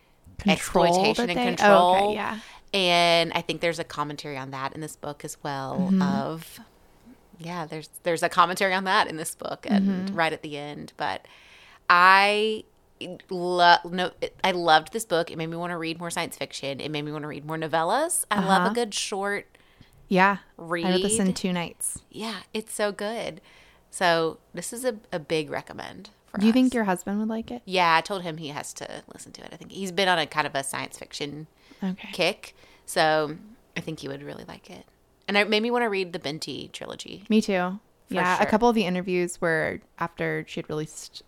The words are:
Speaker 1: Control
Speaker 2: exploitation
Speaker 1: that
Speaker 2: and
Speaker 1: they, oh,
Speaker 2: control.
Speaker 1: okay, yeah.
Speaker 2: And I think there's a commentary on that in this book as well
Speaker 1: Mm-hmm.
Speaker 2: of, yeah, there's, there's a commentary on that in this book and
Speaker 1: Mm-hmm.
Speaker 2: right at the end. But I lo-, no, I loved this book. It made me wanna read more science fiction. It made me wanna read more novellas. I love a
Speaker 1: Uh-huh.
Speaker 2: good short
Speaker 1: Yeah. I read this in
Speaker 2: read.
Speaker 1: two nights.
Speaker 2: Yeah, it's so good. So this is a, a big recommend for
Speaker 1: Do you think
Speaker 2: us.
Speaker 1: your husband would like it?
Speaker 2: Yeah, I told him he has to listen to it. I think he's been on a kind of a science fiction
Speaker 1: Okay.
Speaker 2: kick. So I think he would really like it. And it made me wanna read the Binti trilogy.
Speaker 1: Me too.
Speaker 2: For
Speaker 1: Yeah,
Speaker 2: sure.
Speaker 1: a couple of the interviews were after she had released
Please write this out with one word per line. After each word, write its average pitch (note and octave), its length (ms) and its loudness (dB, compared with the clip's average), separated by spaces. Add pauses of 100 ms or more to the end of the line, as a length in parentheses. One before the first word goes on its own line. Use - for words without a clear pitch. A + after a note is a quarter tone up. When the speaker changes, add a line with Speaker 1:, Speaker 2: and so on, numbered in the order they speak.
(380)
Speaker 1:
Control - 480 4
Speaker 2:
exploitation F#3+ 420 4
Speaker 1:
that F3 100 -2
Speaker 2:
and A#3+ 200 0
Speaker 1:
they, - 60 0
oh, G#3 40 10
Speaker 2:
control. F3+ 280 8
Speaker 1:
okay, G3+ 200 4
yeah. G#3+ 240 -6 (340)
Speaker 2:
And F3 600 4
I - 80 0
think D#3+ 200 -6
there's E3 180 -2
a D#3+ 60 -6
commentary D3 520 -8
on C3+ 140 -10
that C3+ 240 -8
in D#3 60 -10
this D3+ 160 -12
book - 260 -12
as - 180 -12
well C#3 380 -6
Speaker 1:
Mm-hmm. F#3 220 2
Speaker 2:
of, C#3+ 580 -4 (800)
yeah, E3+ 260 -8
there's, D#3 240 -12 (140)
there's E3 180 0
a F3 80 0
commentary F#3 440 2
on F#3+ 100 0
that F#3+ 240 2
in - 100 -10
this E3 160 -8
book - 360 -10
and G3 180 4 (220)
Speaker 1:
Mm-hmm. G3 60 -6
Speaker 2:
right D#3+ 180 0
at - 80 -10
the D3 160 -10
end. D3 400 -12
But - 280 -6 (640)
I G3+ 760 6 (640)
lo-, F3 460 6 (140)
no, F3+ 220 -2 (320)
I F#3+ 80 4
loved E3 400 4
this A3+ 140 -6
book. E3+ 260 0
It - 60 -12
made D#3+ 100 -6
me E3 80 -8
wanna F3 220 -6
read E3 220 -6
more E3+ 100 -8
science E3 260 -6
fiction. C#3 460 -8
It D3 100 -6
made D3 120 -4
me D3+ 100 -8
wanna D3+ 160 -8
read D3+ 160 -12
more D#3+ 120 -6
novellas. E3 720 0
I G#3 120 0
love F#3+ 220 4
a - 20 4
Speaker 1:
Uh-huh. G3 80 0
Speaker 2:
good A3+ 200 -2
short G3+ 540 -4 (640)
Speaker 1:
Yeah. F#3+ 280 4 (220)
I - 20 -14
read F3 400 0
this G#3 160 0
in G3 100 2
Speaker 2:
read. F#3 100 0
Speaker 1:
two F#3 160 -2
nights. - 460 -8 (100)
Speaker 2:
Yeah, G#3 300 -10 (140)
it's A3 200 -8
so G#3 180 -2
good. G3+ 480 -8 (500)
So E3 500 2 (140)
this F3 200 -10
is A#3+ 100 -10
a, A#3+ 140 -2 (160)
a F3+ 60 -2
big D#3 300 -2
recommend - 600 -12 (180)
for - 120 -8
Speaker 1:
Do G3 80 4
you A3+ 60 6
think B3+ 180 6
Speaker 2:
us. - 20 -10
Speaker 1:
your A#3 120 0
husband G3 340 -2
would A3 100 -2
like A3+ 220 -8
it? A#3+ 140 -12
Speaker 2:
Yeah, F3 300 4
I E3 60 6
told F#3+ 220 -6
him D#3+ 140 -8
he D#3+ 120 -10
has C#3+ 240 -10
to - 300 -12 (100)
listen - 200 -18
to - 80 -20
it. - 120 -18
I - 20 -20
think - 160 -20
he's F#3+ 220 -8
been F#3+ 160 2
on F3+ 100 6
a D3+ 60 0
kind D3+ 220 -2
of C#3+ 80 -6
a E3+ 80 -2
science - 340 -8
fiction D3 500 -10 (360)
Speaker 1:
Okay. F#3+ 300 -6
Speaker 2:
kick. - 420 -2 (300)
So D#3 520 2 (400)
I E3+ 40 -8
think D#3+ 180 -8
he D3 80 -10
would C#3 160 -10
really C#3+ 240 -14
like - 220 -18
it. F#3 160 -20 (420)
And G3 100 2
it G3+ 120 4
made G#3+ 140 4
me A#3 80 -2
wanna A#3+ 180 0
read F#3+ 240 -4
the F3+ 60 -8
Binti D3 540 -10
trilogy. - 560 -14
Speaker 1:
Me G#3+ 120 6
too. F#3 380 -2 (280)
Speaker 2:
For - 80 -10
Speaker 1:
Yeah, F3+ 220 2
Speaker 2:
sure. F#3 100 4
Speaker 1:
a - 20 -4
couple G#3+ 200 4
of A#3 60 2
the G#3+ 100 2
interviews F3+ 560 -2
were D#3 380 0 (200)
after D#3+ 480 -6
she - 120 -10
had E3 100 -12
released - 580 -10